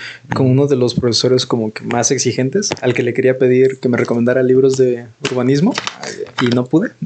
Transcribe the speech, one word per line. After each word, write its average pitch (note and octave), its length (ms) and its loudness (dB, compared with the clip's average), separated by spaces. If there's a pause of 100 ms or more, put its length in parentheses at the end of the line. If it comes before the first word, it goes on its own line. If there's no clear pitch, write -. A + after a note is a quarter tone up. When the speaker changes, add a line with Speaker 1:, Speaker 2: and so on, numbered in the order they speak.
(320)
Speaker 1:
con C3 140 2
Speaker 2:
Ujú. B2+ 60 4
Speaker 1:
uno C#3 160 4
de C#3+ 80 2
los B2 180 0
profesores B2+ 500 0
como A2 280 -2
que - 100 -14
más A#2+ 300 -2
exigentes, C3 580 -2 (120)
al B2+ 120 0
que B2+ 80 -2
le A#2+ 120 -2
quería C3 220 2
pedir C3 440 2
que C3 80 -2
me A#2+ 80 0
recomendara A#2+ 480 0
libros C3 320 4
de B2 300 0 (220)
urbanismo, C#3 460 0 (260)
Speaker 2:
Ah, D3 60 -12 (340)
ya. B2+ 60 0
Speaker 1:
y A#2 40 2
no B2 160 0
pude. F#3 260 0 (140)